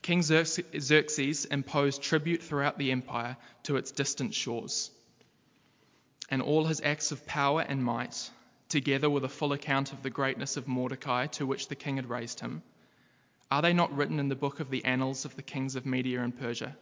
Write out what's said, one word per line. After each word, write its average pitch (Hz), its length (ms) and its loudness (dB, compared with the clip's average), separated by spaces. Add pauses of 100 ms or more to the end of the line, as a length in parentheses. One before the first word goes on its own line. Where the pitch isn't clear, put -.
King 175 180 4
Xerx-, 160 600 2
Xerxes 151 640 4
imposed 143 580 0
tribute 165 400 2
throughout 143 340 0
the 135 140 0
empire 123 460 -2 (260)
to 139 140 0
its 135 140 -4
distant 135 440 -2
shores. - 560 -4 (1400)
And 135 120 2
all 156 240 4
his 160 160 0
acts 147 300 -2
of 139 140 -10
power 147 360 0
and 139 220 -2
might, 120 460 -4 (380)
together 139 420 2
with 139 140 2
a 131 60 -2
full 143 240 -2
account 139 400 0
of 127 100 -14
the 135 60 -2
greatness 135 480 -2
of 127 100 -6
Mordecai 127 600 0
to - 180 -4
which 135 240 -2
the 143 60 -6
king 139 200 -4
had 123 140 -4
raised 117 320 -6
him, 123 220 -6 (840)
are 143 120 2
they 170 120 6
not 170 220 4
written 147 240 2
in 139 80 2
the 135 80 2
book 139 240 -2
of 139 100 -4
the 131 140 -2
annals 131 400 0
of 135 140 -10
the 135 40 -12
kings 131 340 -4
of 127 100 -6
Media 127 360 0
and 120 160 -2
Persia? 123 440 -6